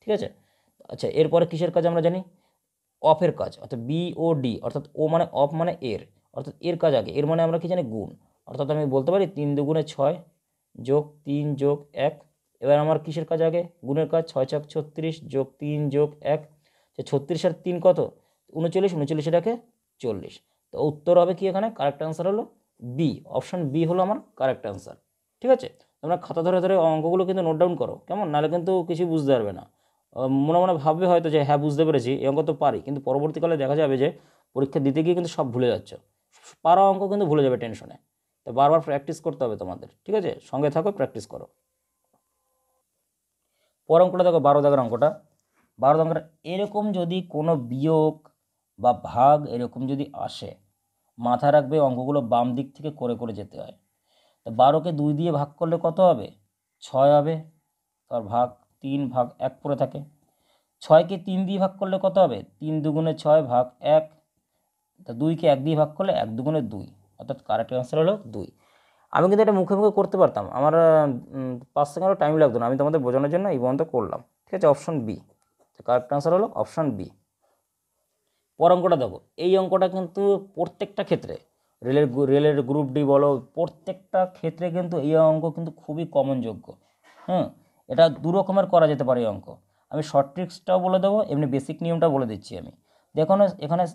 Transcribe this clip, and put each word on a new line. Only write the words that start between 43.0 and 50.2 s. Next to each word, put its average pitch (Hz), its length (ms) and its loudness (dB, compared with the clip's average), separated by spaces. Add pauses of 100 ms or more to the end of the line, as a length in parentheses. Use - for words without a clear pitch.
পর 165 140 6
অঙ্কটা 180 220 4
দেখো, 170 160 4
বারো 143 220 6
দাগের 143 180 4
অঙ্কটা। 123 400 0 (600)
বারো 139 180 4
দাগের 160 320 -2 (140)
এরকম 208 480 -4
যদি 180 300 -2
কোনো 165 340 -2
বিয়োগ 156 760 0 (500)
বা 120 140 2 (100)
ভাগ 143 440 4
এরকম 123 400 -8
যদি 139 260 -6
আসে, - 420 -12 (640)